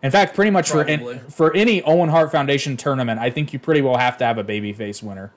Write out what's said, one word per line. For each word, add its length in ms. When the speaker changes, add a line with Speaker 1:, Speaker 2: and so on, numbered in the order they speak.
Speaker 1:
In 100
fact, 240
pretty 160
much 180
for 120
an-, 180
Speaker 2:
Probably. 180
Speaker 1:
for 260
any 260
Owen 280
Hart 200
Foundation 460
tournament, 420
I 120
think 220
you 60
pretty 220
well 160
have 220
to 60
have 140
a 60
babyface 580
winner. 340